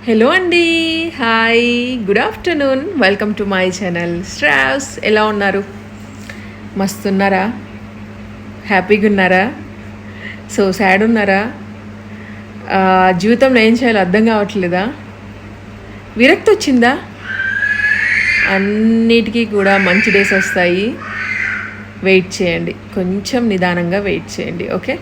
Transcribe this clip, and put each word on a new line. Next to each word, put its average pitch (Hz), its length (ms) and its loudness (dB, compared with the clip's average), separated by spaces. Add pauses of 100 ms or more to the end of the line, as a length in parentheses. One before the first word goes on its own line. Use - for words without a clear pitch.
హలో 226 200 4
అండి, 349 360 2 (540)
హాయ్, 226 440 2 (360)
good 202 280 0
afternoon, 285 540 0 (220)
welcome 202 280 2 (100)
to 202 120 0
my 185 100 2 (140)
channel, 175 480 -4
శ్రావ్స్. 277 640 0 (160)
ఎలా 214 200 2
ఉన్నారు? 202 400 0 (1120)
మస్తున్నారా? 196 760 0 (1120)
హ్యాపీగా 202 420 2
ఉన్నారా? 190 440 2 (1040)
So, 196 140 2
సాడ్ 190 340 2
ఉన్నారా? 214 480 2 (1300)
ఆ, 185 320 6
జీవితంలో 233 500 4
ఏం 220 140 6
చేయాలో 233 260 2
అర్థం 196 260 4
కావట్లేదా? 196 640 0 (1300)
విరక్తి 285 340 6
వచ్చిందా? 269 480 4 (1600)
అన్నిటికీ 220 880 2
కూడా 196 340 2
మంచి 196 320 2
డేస్ 196 220 2
వస్తాయి. 190 600 0 (1080)
వెయిట్ 185 400 2
చేయండి, 170 320 -2 (200)
కొంచెం 202 540 -2
నిదానంగా 180 500 0
వెయిట్ 180 420 -4
చేయండి, 170 280 -6
ఓకే? 247 340 -4